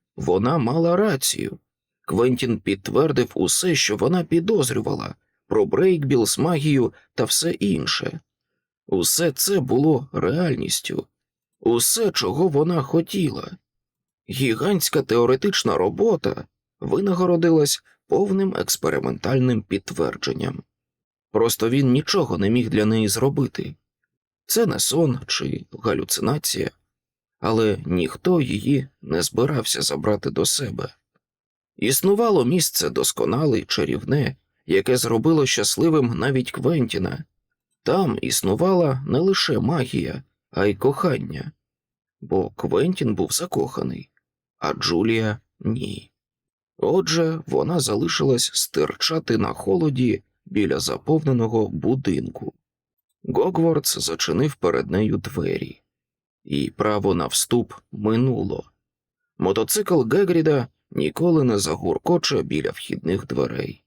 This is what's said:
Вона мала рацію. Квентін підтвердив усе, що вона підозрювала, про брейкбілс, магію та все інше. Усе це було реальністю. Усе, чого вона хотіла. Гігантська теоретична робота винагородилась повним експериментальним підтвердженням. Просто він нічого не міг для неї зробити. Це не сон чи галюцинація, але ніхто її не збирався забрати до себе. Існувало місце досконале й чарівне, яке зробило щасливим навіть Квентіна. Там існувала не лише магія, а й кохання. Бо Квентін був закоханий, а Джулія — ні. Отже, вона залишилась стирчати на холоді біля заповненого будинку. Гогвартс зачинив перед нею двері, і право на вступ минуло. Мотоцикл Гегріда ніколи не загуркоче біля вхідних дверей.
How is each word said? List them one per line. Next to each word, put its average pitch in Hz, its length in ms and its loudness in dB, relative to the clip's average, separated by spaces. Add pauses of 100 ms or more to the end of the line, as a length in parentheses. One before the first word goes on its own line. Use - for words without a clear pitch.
(160)
Вона 110 420 0
мала 165 380 2
рацію. 180 600 -2 (480)
Квентін 120 540 0
підтвердив 123 760 0
усе, 160 400 0
що 107 220 0
вона 170 280 0
підозрювала, 160 920 -2 (320)
про 101 200 2
брейкбілс, 143 720 2
магію 147 540 2 (220)
та 127 100 -2
все 165 260 0
інше. - 680 -2 (680)
Усе 131 460 0
це 196 280 0
було 135 520 2
реальністю. - 960 -2 (540)
Усе, 131 500 2
чого 143 380 0
вона 156 340 2
хотіла. 165 680 -2 (800)
Гігантська 139 720 0
теоретична 120 720 2
робота 180 720 0 (340)
винагородилась 175 1000 2 (240)
повним 196 500 0
експериментальним 110 1080 0
підтвердженням. - 1000 -4 (680)
Просто 113 400 0
він 135 220 4
нічого 143 460 0
не 98 120 2
міг 117 200 0
для 107 140 2
неї 110 240 2
зробити. 135 640 -2 (720)
Це 226 200 2
не 123 120 -2
сон 135 480 0
чи - 460 -4
галюцинація, - 960 -2 (720)
але 110 460 2
ніхто 90 540 0
її 127 480 0 (140)
не 82 200 -2
збирався 127 600 -2
забрати 82 480 -2
до - 160 0
себе. - 480 -4 (840)
Існувало 190 680 2
місце 127 460 0
досконале 107 680 0
й - 60 -4
чарівне, - 720 -2 (300)
яке 127 300 2
зробило 123 500 2
щасливим 139 600 2
навіть 127 440 -2
Квентіна. 127 760 -2 (580)
Там 180 400 0
існувала 135 840 0
не 127 120 0
лише 175 400 0
магія, - 640 -2 (280)
а 95 160 0
й 101 80 2
кохання. 139 800 -2 (680)
Бо - 300 -2
Квентін 123 640 -2
був - 180 -2
закоханий, - 800 -4 (480)
а - 140 -4
Джулія — 110 680 0 (200)
ні. - 500 -6 (680)
Отже, 165 680 0
вона 147 340 0
залишилась 107 720 0
стирчати - 840 -2
на 64 140 -2
холоді 147 720 0 (240)
біля 82 340 0
заповненого 117 880 0
будинку. 87 840 -2 (720)
Гогвартс 165 720 0
зачинив 87 560 -2
перед - 360 0
нею 107 260 2
двері, - 640 -6 (640)
і 71 260 -4
право 101 440 0
на 82 120 0
вступ - 480 -2 (180)
минуло. 110 720 0 (720)
Мотоцикл 120 640 0
Гегріда 156 640 2 (220)
ніколи 156 540 2
не 110 140 2
загуркоче 90 840 0
біля 73 280 -2
вхідних - 560 -4
дверей. - 600 -4